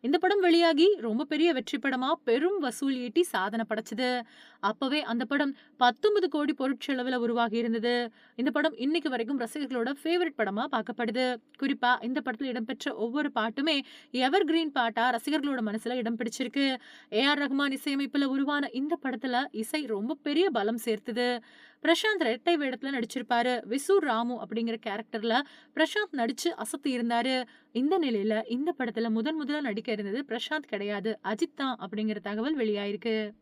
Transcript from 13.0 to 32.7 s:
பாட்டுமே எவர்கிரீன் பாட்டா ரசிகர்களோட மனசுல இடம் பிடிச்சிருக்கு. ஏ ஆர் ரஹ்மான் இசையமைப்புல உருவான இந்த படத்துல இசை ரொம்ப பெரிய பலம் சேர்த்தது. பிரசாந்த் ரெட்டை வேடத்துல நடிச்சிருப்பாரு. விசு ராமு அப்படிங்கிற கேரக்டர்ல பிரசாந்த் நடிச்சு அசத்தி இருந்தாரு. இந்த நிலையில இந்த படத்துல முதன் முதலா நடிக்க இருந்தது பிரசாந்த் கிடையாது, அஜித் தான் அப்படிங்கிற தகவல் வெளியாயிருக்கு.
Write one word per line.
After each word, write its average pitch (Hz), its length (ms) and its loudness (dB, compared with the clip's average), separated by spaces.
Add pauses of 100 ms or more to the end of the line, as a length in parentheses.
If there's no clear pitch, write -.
பாட்டுமே 269 460 0 (320)
எவர்கிரீன் 311 600 2
பாட்டா 240 400 2
ரசிகர்களோட 285 480 -2
மனசுல 220 320 -4
இடம் 233 240 -2
பிடிச்சிருக்கு. 262 600 -2 (360)
ஏ 220 120 4
ஆர் 285 140 4
ரஹ்மான் 277 440 0
இசையமைப்புல 277 420 0
உருவான 277 480 0
இந்த 294 300 -2
படத்துல 254 480 -2
இசை 277 340 -4
ரொம்ப 226 380 -2
பெரிய 320 280 2
பலம் 226 260 0
சேர்த்தது. 240 640 -2 (420)
பிரசாந்த் 339 400 2
ரெட்டை 311 340 2
வேடத்துல 269 340 -2
நடிச்சிருப்பாரு. 240 800 0
விசு 277 280 2
ராமு 240 460 2
அப்படிங்கிற 226 340 -4 (100)
கேரக்டர்ல 226 540 0 (340)
பிரசாந்த் 311 420 0
நடிச்சு 233 400 0
அசத்தி 277 320 -6
இருந்தாரு. 240 540 0 (300)
இந்த 294 260 2
நிலையில 220 500 0
இந்த 294 300 -2
படத்துல 233 320 -2
முதன் 226 260 0
முதலா 294 240 -2
நடிக்க 226 320 -4
இருந்தது 214 360 -4
பிரசாந்த் 294 400 -6
கிடையாது, 202 560 -4
அஜித் 220 320 -2
தான் 262 220 -4
அப்படிங்கிற 208 380 -4
தகவல் 220 400 -4
வெளியாயிருக்கு. 214 760 -2 (120)